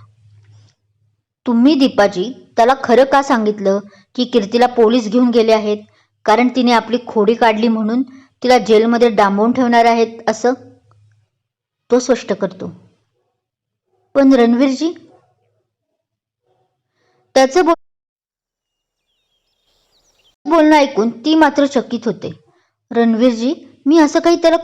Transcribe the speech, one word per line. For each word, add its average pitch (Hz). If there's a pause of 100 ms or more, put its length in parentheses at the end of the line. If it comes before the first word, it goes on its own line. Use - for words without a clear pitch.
(1500)
"तुम्ही 247
दीपाजी 208 (240)
त्याला 233 (100)
खरं 240
का 277
सांगितलं 208 (360)
की 247
कीर्तीला 233
पोलीस 233
घेऊन 247
गेले 220
आहेत, 214 (460)
कारण 226
तिने 240
आपली 226
खोडी 214
काढली 226
म्हणून 220 (400)
तिला 247
जेलमध्ये 226
डांबवून 202
ठेवणार 240
आहेत 233 (200)
असं?" 240 (1400)
तो 240
स्पष्ट 247
करतो. - (1400)
"पण 269
रणवीरजी?" 262 (2500)
त्याचं 269
बोल-, 330 (2750)
बोलणं 311
ऐकून 254
ती 302
मात्र 294
चकित 233
होते. 175 (600)
"रणवीरजी, 233 (320)
मी 320
असं 311
काही 339
त्याला 330